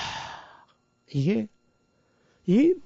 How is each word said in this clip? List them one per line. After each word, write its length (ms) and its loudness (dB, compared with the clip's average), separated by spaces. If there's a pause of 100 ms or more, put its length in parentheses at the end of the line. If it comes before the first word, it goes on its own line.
(1120)
이게, 360 -2 (1000)
이 280 4 (120)